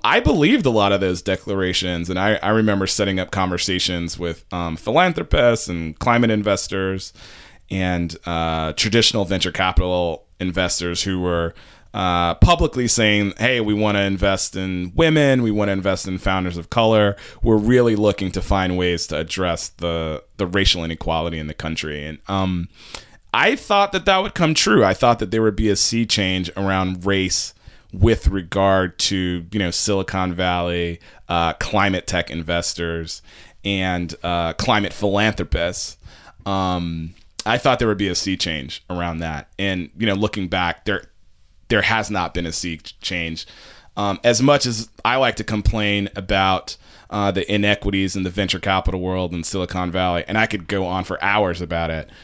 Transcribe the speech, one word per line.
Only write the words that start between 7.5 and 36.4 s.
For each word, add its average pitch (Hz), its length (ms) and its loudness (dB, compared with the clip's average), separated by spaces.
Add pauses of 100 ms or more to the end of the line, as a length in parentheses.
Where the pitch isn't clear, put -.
and, 90 460 -2 (100)
uh, 82 460 -2
traditional 110 520 2
venture 92 280 -2
capital 90 760 0 (140)
investors 87 640 -2
who 92 160 -2
were, 85 340 -2 (400)
uh, 87 400 0
publicly 165 540 4
saying, 104 500 2
"Hey, 120 220 2
we 107 120 0
wanna 104 280 2
invest 98 560 0
in 92 400 -4
women. 147 480 4
We 110 80 0
wanna 104 180 0
invest 95 380 -2
in 92 100 -4
founders 92 380 -2
of 85 120 -10
color. 110 460 4 (260)
We're 113 160 6
really 117 380 4
looking 98 380 2
to 92 100 -4
find 92 340 0
ways 87 320 0
to 78 80 -4
address 82 520 -4
the, 82 560 -6 (120)
the 98 100 -2
racial 90 360 0
inequality 82 560 -4
in 78 80 -8
the 76 80 -10
country." 78 500 -8
And, 78 220 -12
um, 92 420 -2 (640)
I 170 220 4
thought 202 380 0
that 185 140 -2
that 190 160 4
would 190 120 -6
come 160 200 2
true. 185 300 6
I 95 80 4
thought 120 280 4
that 98 100 -4
there 110 120 2
would 107 120 4
be 107 160 2
a 98 60 2
sea 117 280 0
change 92 520 0
around 95 500 0
race 95 480 0 (380)
with 110 340 4
regard 95 720 2
to, 90 540 -2
you 107 80 -2
know, 90 100 0
Silicon 95 640 -2
Valley, 87 640 -2 (300)
uh, 85 260 0
climate 98 540 -2
tech 87 200 -2
investors 82 920 -6 (420)
and, 92 500 -2 (100)
uh, 87 300 -2
climate 104 380 0
philanthropists. 98 1040 -2 (480)